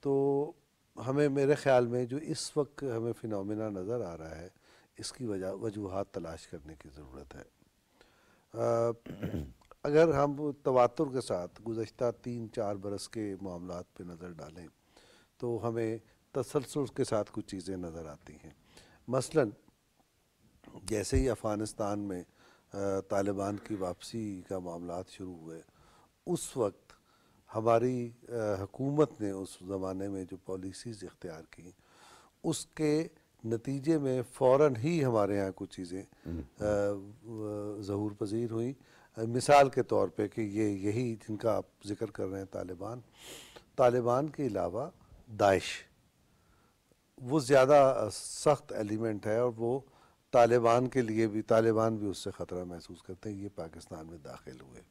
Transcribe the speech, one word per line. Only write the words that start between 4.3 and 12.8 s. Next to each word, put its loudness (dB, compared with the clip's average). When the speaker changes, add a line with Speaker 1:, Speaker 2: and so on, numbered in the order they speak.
Speaker 1:
है, -14
इसकी -10
वजह, -4
वजूहात -6
तलाश -10
करने -16
की -20
ज़रूरत -18
है। -16
अ, 0
<clears throat> -10
अगर 6
हम 0
तवातुर 4
के -4
साथ -4
गुज़श्ता -4
तीन -10
चार -4
बरस -8